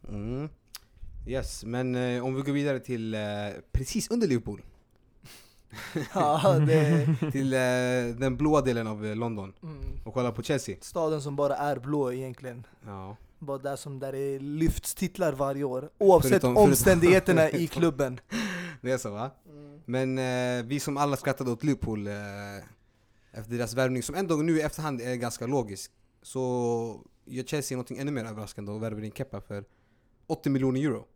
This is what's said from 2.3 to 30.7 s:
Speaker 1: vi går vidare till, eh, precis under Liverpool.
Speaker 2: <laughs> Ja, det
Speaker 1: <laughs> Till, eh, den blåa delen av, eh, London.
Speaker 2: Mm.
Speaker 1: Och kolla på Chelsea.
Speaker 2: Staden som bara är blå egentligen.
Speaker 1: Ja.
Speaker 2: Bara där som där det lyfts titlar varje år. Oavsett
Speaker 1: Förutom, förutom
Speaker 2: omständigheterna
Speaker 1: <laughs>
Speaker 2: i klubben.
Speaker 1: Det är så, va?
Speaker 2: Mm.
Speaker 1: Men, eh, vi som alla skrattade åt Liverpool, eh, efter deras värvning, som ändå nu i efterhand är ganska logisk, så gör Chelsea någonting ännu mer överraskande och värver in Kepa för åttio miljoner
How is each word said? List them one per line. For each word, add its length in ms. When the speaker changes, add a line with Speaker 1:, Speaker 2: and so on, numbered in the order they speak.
Speaker 1:
vi 60
går 120
vidare 260
till, 340
eh, 60
precis 400
under 160
Liverpool. 380
Speaker 2:
<laughs> 1500
Ja, 540
det 560
Speaker 1:
<laughs> 80
Till, 220
eh, 60
den 180
blåa 240
delen 260
av, 180
eh, 100
London. 380
Speaker 2:
Mm. 140
Speaker 1:
Och 80
kolla 180
på 120
Chelsea. 380
Speaker 2:
Staden 400
som 140
bara 200
är 240
blå 340
egentligen. 540
Speaker 1:
Ja. 320
Speaker 2:
Bara 180
där 180
som 240
där 120
det 280
lyfts 560
titlar 380
varje 300
år. 340
Oavsett 320
Speaker 1:
Förutom, 260
förutom 140
Speaker 2:
omständigheterna 800
Speaker 1:
<laughs> 20
Speaker 2:
i 160
klubben. 520
Speaker 1:
Det 100
är 60
så, 140
va? 200
Speaker 2:
Mm. 360
Speaker 1:
Men, 320
eh, 60
vi 140
som 180
alla 200
skrattade 340
åt 120
Liverpool, 440
eh, 60
efter 260
deras 160
värvning, 300
som 120
ändå 200
nu 220
i 40
efterhand 400
är 140
ganska 320
logisk, 440
så 800
gör 180
Chelsea 320
någonting 220
ännu 140
mer 140
överraskande 460
och 120
värver 200
in 80
Kepa 300
för 220
åttio 220
miljoner 320